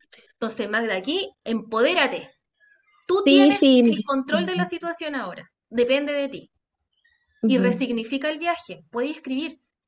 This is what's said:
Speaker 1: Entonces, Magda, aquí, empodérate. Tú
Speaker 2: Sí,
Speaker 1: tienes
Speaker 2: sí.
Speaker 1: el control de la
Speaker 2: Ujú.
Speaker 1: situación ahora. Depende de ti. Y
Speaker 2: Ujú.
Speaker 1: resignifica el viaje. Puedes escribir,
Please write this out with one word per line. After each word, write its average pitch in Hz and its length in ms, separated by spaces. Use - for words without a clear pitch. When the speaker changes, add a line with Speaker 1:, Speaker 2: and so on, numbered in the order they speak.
Speaker 1:
Entonces, 220 340
Magda, 214 280
aquí, 320 340
empodérate. 233 880
Tú 370 180
Speaker 2:
Sí, 277 40
Speaker 1:
tienes 277 320
Speaker 2:
sí. 262 260
Speaker 1:
el 208 180
control 285 420
de 359 100
la 359 80
Speaker 2:
Ujú. 349 60
Speaker 1:
situación 339 460
ahora. 190 340
Depende 262 420
de 277 160
ti. 190 220
Y 247 120
Speaker 2:
Ujú. - 40
Speaker 1:
resignifica 262 680
el 311 80
viaje. 330 520
Puedes 254 260
escribir, 269 440